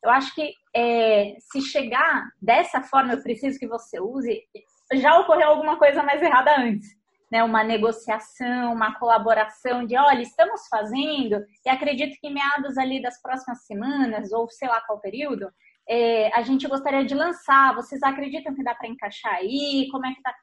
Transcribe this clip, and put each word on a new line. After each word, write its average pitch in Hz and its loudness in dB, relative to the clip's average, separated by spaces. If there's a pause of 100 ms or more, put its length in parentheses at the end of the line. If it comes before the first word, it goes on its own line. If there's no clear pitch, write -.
Eu 226 2
acho 269 2
que, 302 -6 (220)
é, 226 2 (180)
se 277 -6
chegar 269 -2 (180)
dessa 254 2
forma, 262 2
"Eu 269 -8
preciso 269 -6
que 247 -12
você 226 -10
use", 233 -6 (540)
já 285 6
ocorreu 330 4
alguma 311 2
coisa 294 6
mais 285 0
errada 294 6
antes, 226 -4 (460)
né? 226 2
Uma 220 2
negociação, 226 -4
uma 226 -2
colaboração 226 2
de, 233 -2
"Olha, 269 6
estamos 359 0 (100)
fazendo 233 -2 (220)
e - -4
acredito 277 -2
que 294 -12
meados 277 -4
ali 262 -4
das 247 -10
próximas 254 -10
semanas, 214 -4
ou 233 -2
sei 262 -10
lá 226 0
qual 208 -8
período, 208 -8 (380)
é, 233 2
a 233 2
gente 269 0
gostaria 269 -2
de 269 -4
lançar, 277 4
vocês 269 -10
acreditam 277 -4
que 277 -10
dá 240 -4
pra - -16
encaixar 220 -8
aí? 269 -4
Como 262 -8
é 262 -8
que - -20
tá?" 254 -6 (100)